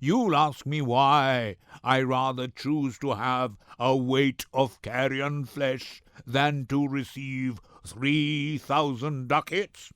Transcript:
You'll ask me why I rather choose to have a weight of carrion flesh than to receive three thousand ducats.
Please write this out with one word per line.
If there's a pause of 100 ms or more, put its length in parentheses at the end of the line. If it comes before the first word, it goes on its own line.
You'll
ask
me
why (260)
I
rather
choose
to
have (200)
a
weight
of
carrion
flesh (240)
than
to
receive (240)
three
thousand
ducats.